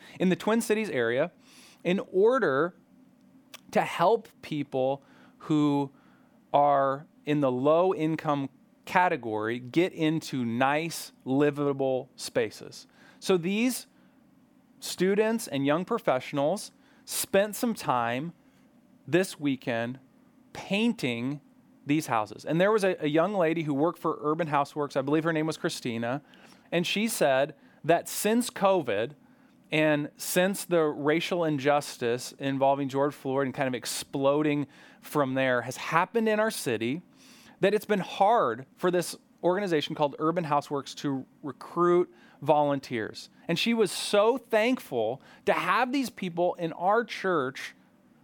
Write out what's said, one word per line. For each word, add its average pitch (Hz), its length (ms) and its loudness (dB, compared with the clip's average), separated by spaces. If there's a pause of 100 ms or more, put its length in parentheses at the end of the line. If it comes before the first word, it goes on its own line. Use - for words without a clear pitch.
(180)
in 185 100 4
the 175 80 4
Twin 220 240 0
Cities 214 300 -2
area 127 400 0 (540)
in 185 160 0 (100)
order 185 640 2 (960)
to 202 120 2
help 196 460 2 (140)
people 135 600 -4 (360)
who 143 520 2 (600)
are 143 540 2 (180)
in 147 160 0
the 131 120 2
low 160 420 2
income 156 540 -2 (360)
category 120 760 0
get 151 320 0
into 156 520 -2
nice, 139 680 -2 (120)
livable 135 920 0
spaces. - 720 -6 (320)
So 190 160 2
these 214 500 -2 (920)
students 214 680 0
and 139 180 -4
young 151 200 2
professionals 143 880 -2 (320)
spent 202 500 0
some 233 200 -2
time 127 580 -2 (760)
this 175 320 0
weekend 127 640 -4 (520)
painting 147 880 -2 (460)
these 151 220 0
houses. 110 360 -2
And 160 160 0
there 202 120 4
was 202 120 2
a, 185 160 2
a 151 80 -2
young 165 260 2
lady 165 280 2
who 147 120 -2
worked 160 240 0
for 160 240 -4
Urban 160 260 -2
Houseworks, 143 480 -2
I 135 60 0
believe 151 220 0
her 165 80 0
name 156 140 0
was 151 100 -4
Christina, 117 680 -4 (480)
and 175 160 0
she 220 220 -2
said 147 460 2 (300)
that 151 240 2
since 233 420 0
covid 147 600 0 (600)
and 156 440 2
since 185 480 0
the 170 200 2
racial 151 600 0
injustice 143 920 0
involving 139 500 2
George 139 260 0
Floyd 135 320 -2
and 123 80 -6
kind 143 140 -2
of 127 60 -4
exploding 143 920 0 (340)
from 135 340 0
there 127 280 2
has 123 140 -10
happened 185 520 0
in 214 100 2
our 220 120 0
city, 123 520 -2 (580)
that 196 140 4
it's 208 120 -2
been 202 140 0
hard 170 640 2 (100)
for 180 140 0
this 175 260 -2 (260)
organization 170 520 0
called 147 240 -2
Urban 165 260 0
Houseworks 143 520 -2
to 135 280 -4 (180)
recruit 175 680 0 (300)
volunteers. 139 880 0 (180)
And 170 100 0
she 233 160 0
was 220 160 2
so 214 480 2
thankful 175 840 0 (240)
to 196 60 2
have 190 400 0
these 269 180 -2
people 175 440 -2
in 165 200 -4
our 208 300 2
church 156 720 -2 (500)